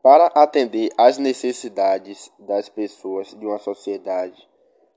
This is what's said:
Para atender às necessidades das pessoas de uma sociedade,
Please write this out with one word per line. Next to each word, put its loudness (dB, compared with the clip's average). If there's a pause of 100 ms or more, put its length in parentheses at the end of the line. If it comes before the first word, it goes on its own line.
Para 6
atender 0
às 4
necessidades -6
das -6
pessoas -10
de -16
uma -6
sociedade, -10 (480)